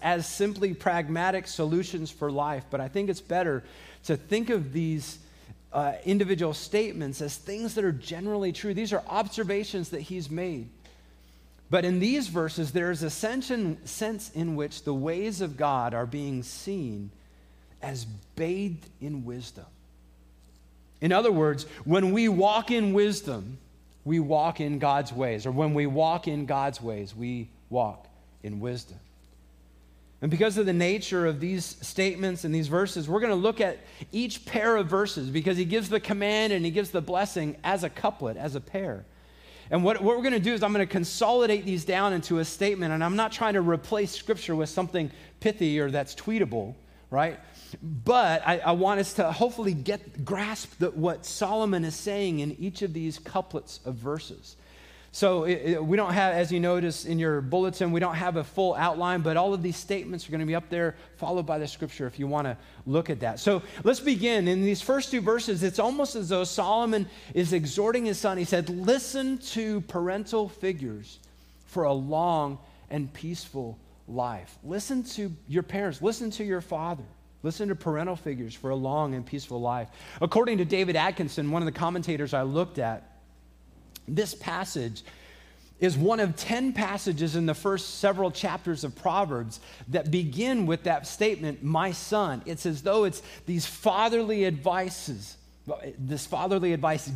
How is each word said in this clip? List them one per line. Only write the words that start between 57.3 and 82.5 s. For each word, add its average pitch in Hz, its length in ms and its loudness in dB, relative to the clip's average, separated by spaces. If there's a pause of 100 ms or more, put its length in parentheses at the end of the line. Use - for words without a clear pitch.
bulletin, 180 500 0
we 170 80 2
don't 175 140 2
have 165 220 -2
a 156 80 0
full 185 320 0
outline, 175 460 2
but 160 140 2
all 190 180 4
of 180 100 -2
these 175 140 -2
statements 180 500 -6
are 151 40 -12
gonna 156 140 -2
be 160 80 -2
up 165 160 -4
there, 170 260 0 (200)
followed 170 300 -2
by 156 120 0
the 151 100 -2
Scripture 139 380 -6
if 123 140 -8
you 139 80 -2
wanna 139 280 0 (300)
look 160 240 2
at 120 120 -4
that. 113 180 -2
So 196 240 2 (200)
let's 254 180 4
begin. 226 460 2
In 185 160 4
these 196 180 2
first 262 280 2
two 247 120 0
verses, 214 420 2
it's 185 160 0
almost 269 360 0
as 190 140 -4
though 185 140 2
Solomon 214 640 2 (260)
is 175 180 2
exhorting 202 540 2
his 208 140 0
son. 190 180 0
He 175 60 0
said, 175 260 0
"Listen 262 720 0
to 214 420 -2
parental 202 680 -2
figures 135 680 -6 (460)
for 170 200 -2
a 143 80 4
long 147 640 0 (320)
and 147 200 -4
peaceful 139 640 -10 (300)
life." 120 560 -4
Listen 208 400 -4
to 202 280 -6 (160)
your 165 160 0
parents. 190 380 -4
Listen 226 300 0
to 214 120 -6
your 185 180 -2
father. 160 440 -6 (380)
Listen 180 260 -2
to 185 60 0
parental 165 420 -2
figures 123 360 -6
for - 160 -6
a 135 60 0
long 135 400 0
and 123 100 -6
peaceful 127 360 -8
life. 120 260 -2 (340)
According 220 380 4
to 175 60 2
David 180 300 2
Atkinson, 156 540 0
one 165 140 2
of - 20 0
the 156 140 0
commentators 165 540 -2
I 131 100 2
looked 160 340 0